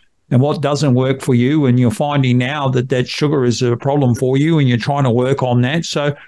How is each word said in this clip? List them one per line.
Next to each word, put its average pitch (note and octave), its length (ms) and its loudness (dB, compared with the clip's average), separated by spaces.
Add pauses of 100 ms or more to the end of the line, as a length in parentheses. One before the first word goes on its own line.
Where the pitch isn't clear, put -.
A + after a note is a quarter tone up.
(300)
and B2 100 2
what D3 200 0
doesn't C#3+ 340 0
work C3 260 0
for C3+ 140 0
you. C3+ 320 2
And B2 120 2
you're A#2+ 140 2
finding C3+ 460 0
now C#3 320 -2
that B2+ 180 -2
that B2+ 180 0
sugar D3 380 -2
is A#2+ 180 0
a A#2+ 140 0
problem C#3 380 0
for B2+ 220 0
you D#3 220 2
and C#3 100 2
you're B2 100 0
trying C#3+ 260 -2
to B2+ 60 2
work B2+ 320 0
on B2 200 0
that. D#3 220 -2
So D3 300 -4 (140)